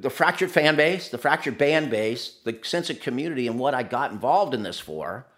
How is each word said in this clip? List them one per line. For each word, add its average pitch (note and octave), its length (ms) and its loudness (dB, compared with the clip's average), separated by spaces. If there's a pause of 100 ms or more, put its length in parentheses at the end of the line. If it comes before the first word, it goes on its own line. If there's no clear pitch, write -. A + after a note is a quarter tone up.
the C3+ 100 -2
fractured F3 400 0
fan D#3 240 6
base, E3 340 2
the - 100 -8
fractured D3 400 0
band D3+ 320 4
base, A2 540 -2
the A2+ 180 -4
sense E3+ 280 -4
of A#2 100 -8
community C3+ 460 -4
and A#2 120 -4
what C3+ 140 0
I B2+ 120 0
got B2 260 -2
involved C#3 420 2
in A2 120 -2
this F2+ 160 -8
for, D#2 460 -10 (120)